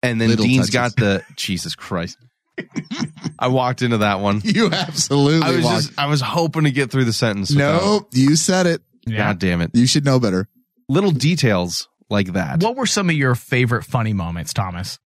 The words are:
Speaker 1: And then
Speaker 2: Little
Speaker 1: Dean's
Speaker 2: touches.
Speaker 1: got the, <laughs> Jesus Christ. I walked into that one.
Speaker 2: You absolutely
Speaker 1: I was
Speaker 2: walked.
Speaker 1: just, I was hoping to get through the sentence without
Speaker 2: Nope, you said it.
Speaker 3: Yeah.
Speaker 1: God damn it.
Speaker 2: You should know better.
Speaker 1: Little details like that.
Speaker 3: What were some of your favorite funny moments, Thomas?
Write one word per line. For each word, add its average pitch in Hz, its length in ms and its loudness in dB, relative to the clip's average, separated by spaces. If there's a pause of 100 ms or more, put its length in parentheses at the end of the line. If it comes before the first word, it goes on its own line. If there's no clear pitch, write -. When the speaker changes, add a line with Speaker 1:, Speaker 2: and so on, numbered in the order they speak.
Speaker 1:
And 117 180 -2
then 113 100 2
Speaker 2:
Little 107 140 2
Speaker 1:
Dean's 120 260 2
Speaker 2:
touches. 120 240 -2
Speaker 1:
got - 20 0
the, 101 340 0
<laughs> 143 60 -20
Jesus 85 380 -6
Christ. - 440 -8 (1200)
I 127 100 -2
walked 127 340 0
into 117 160 2
that 101 220 2
one. 101 240 0
Speaker 2:
You 208 280 2
absolutely 156 760 0
Speaker 1:
I 170 100 2
was 170 80 2
Speaker 2:
walked. 147 240 0
Speaker 1:
just, - 100 -12
I 143 80 0
was 147 160 0
hoping 160 420 0
to 147 60 4
get 131 200 -2
through 135 140 2
the 113 80 0
sentence 101 380 -2
without 143 320 2
Speaker 2:
Nope, 202 300 0
you 135 240 4
said 185 300 2
it. 165 160 0 (240)
Speaker 3:
Yeah. 110 120 -4
Speaker 1:
God 104 200 0
damn 90 220 0
it. 85 140 -2
Speaker 2:
You 120 120 4
should 143 180 0
know 135 140 4
better. 101 300 0 (400)
Speaker 1:
Little 185 220 2
details 127 760 0 (200)
like 98 240 -2
that. 87 300 -2
Speaker 3:
What 233 140 0
were 262 100 -2
some 190 240 0
of 160 60 2
your 131 180 2
favorite 123 500 0
funny 110 300 -2
moments, 85 400 -6
Thomas? 92 440 -6 (100)